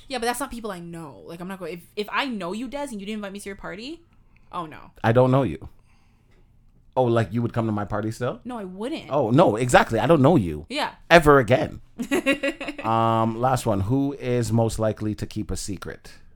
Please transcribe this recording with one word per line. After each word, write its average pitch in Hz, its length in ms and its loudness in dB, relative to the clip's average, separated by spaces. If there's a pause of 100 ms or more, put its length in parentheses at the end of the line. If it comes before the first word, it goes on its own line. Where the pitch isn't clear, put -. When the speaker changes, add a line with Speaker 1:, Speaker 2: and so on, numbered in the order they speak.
Speaker 1:
Yeah, 262 100 -6
but 233 80 -4
that's 247 140 -2
not 269 100 -6
people 226 220 -10
I 175 80 -12
know. 165 440 -14
Like, 170 160 -14
I'm 196 60 -10
not 190 140 -12
going, 175 140 -8
if, 175 80 -14 (120)
if 208 160 -4
I 247 160 -2
know 190 260 -6
you, 226 140 -8
Des, 285 240 -8
and 240 100 -10
you 196 60 -12
didn't 214 120 -8
invite 202 140 -10
me 202 60 -12
to 202 100 -12
your 196 80 -10
party, 220 440 -12 (500)
oh 175 160 -8
no. 131 240 -18 (140)
Speaker 2:
I 113 80 4
don't 127 180 6
know 131 140 4
you. - 240 -6 (1300)
Oh, 131 80 4
like, 117 280 2
you 117 80 0
would 117 120 -2
come 113 140 -2
to 107 60 0
my 104 120 -2
party 107 260 -4
still? 123 340 -6
Speaker 1:
No, 247 140 -10
I 202 60 -10
wouldn't. 208 460 -10
Speaker 2:
Oh, 131 200 0
no, 127 260 6
exactly. 123 440 2
I 110 60 0
don't 156 140 6
know 135 140 6
you. 80 340 0
Speaker 1:
Yeah. 269 220 -4 (180)
Speaker 2:
Ever 151 300 8
again. - 420 2 (180)
Speaker 1:
<laughs> 285 880 -2
Speaker 2:
Um, 113 560 2
last 123 260 2
one. 101 160 0
Who 139 320 0
is 123 380 -2
most 113 260 2
likely 107 380 -2
to - 100 -6
keep - 240 -8
a 92 60 -4
secret? - 560 -10 (240)